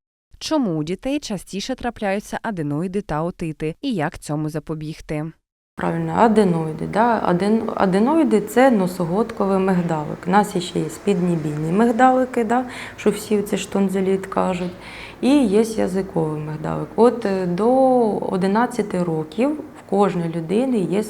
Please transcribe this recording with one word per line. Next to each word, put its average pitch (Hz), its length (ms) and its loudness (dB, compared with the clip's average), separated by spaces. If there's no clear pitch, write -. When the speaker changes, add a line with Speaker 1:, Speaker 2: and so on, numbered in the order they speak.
Speaker 1:
Чому 247 380 0
у 151 80 -2
дітей 220 340 -4
частіше 202 560 -6
трапляються 208 680 -4
аденоїди 180 580 -4
та 156 220 -4
отити? 165 600 -6
І 277 100 -2
як 165 260 -2
цьому 151 300 -4
запобігти? 156 840 -8
Speaker 2:
Правильно, 165 400 -4
аденоїди. 175 680 2
Да? 214 400 2
Аден-, 208 480 2
аденоїди — 220 680 4
це 247 300 4
носоглотковий 190 880 0
мигдалик. 170 680 0
У 175 40 -2
нас 202 260 2
ще 175 220 -4
є 165 60 0
піднебійні 165 680 0
мигдалики, 247 720 4
да? 233 200 0
Що - 140 2
всі 208 320 -2
це 202 140 -2
ж - 160 -6
тонзиліт 190 540 0
кажуть. 185 460 -2
І 269 260 4
є 202 140 4
язиковий 190 800 -2
мигдалик. 156 560 -6
От, - 300 4
е, 190 200 0
до 247 540 4
одинадцяти 196 920 0
років 170 500 0
в - 380 -12
кожної 180 460 0
людини 214 420 0
є 180 320 0